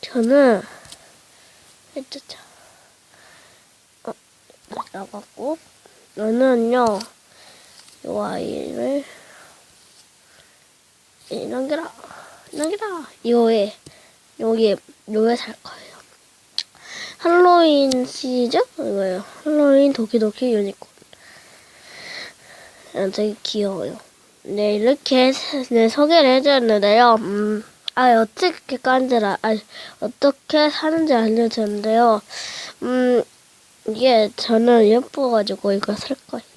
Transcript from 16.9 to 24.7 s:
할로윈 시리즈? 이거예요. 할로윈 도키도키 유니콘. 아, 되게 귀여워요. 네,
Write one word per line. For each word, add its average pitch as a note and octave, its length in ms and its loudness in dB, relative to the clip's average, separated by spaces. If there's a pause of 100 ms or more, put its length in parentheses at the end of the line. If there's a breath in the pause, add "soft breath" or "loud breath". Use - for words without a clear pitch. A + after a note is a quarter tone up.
할로윈 D#4+ 880 4
시리즈? B3+ 520 -2 (160)
이거예요. G3 500 -6 (200)
할로윈 C#4+ 480 4
도키도키 A3+ 600 -2
유니콘. G3+ 340 -4 (2000 loud breath)
아, F#3+ 180 -4
되게 G#3 300 -4
귀여워요. G3 560 -6 (460)
네, G#3 320 -2